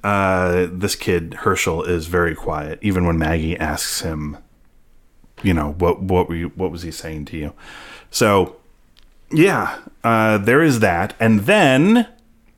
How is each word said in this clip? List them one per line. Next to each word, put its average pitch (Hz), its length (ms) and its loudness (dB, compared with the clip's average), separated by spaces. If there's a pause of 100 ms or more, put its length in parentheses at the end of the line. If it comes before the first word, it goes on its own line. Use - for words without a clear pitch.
uh, 92 640 2
this 92 240 -4
kid, 85 400 -2
Herschel, 87 480 -2
is 82 240 -2
very 85 280 -2
quiet, 76 460 -8
even 92 240 0
when 82 120 0
Maggie 80 400 -2
asks - 440 -6
him, 76 360 -8 (1040)
you 95 120 0
know, 76 260 -2
"What, 87 240 0
what 90 260 0
were 82 60 -6
you, 85 200 -6
what 90 160 -6
was 85 120 -12
he 82 80 -10
saying 78 340 -12
to 80 120 -12
you?" 73 160 -8 (580)
So, 101 460 2 (760)
yeah, 156 460 2 (260)
uh, 110 340 4
there 120 240 4
is 139 200 4
that. 92 380 0
And 110 220 4
then 185 640 4 (500)